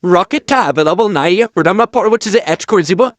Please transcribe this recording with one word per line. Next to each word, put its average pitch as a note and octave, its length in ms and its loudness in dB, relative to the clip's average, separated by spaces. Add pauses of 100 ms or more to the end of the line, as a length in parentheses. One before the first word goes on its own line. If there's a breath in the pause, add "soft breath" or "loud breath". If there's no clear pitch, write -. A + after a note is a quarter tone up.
(140)
রকেটটা C4+ 500 -2
অ্যাভেলেবল D#3 420 0 (120)
নাই, E3 160 0 (220)
ওটা D#3+ 180 2
আমরা A3+ 120 0 (100)
পরবর্তীতে A3 500 0
অ্যাড D#3+ 240 -4
করে F#3+ 200 2
দিব। F#3 100 0 (180)